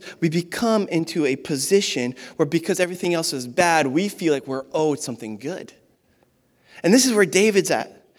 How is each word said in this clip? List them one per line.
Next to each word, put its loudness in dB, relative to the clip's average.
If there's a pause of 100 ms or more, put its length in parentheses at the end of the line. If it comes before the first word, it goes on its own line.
(220)
we 2
become 0
into -2
a 0
position -2 (220)
where, 2
because -2
everything 0
else -2
is -6
bad, 2
we 0
feel -2
like 0
we're -6
owed 0
something -8
good. -12 (1120)
And 6
this 6
is 2
where 4
David's 2
at. -4 (140)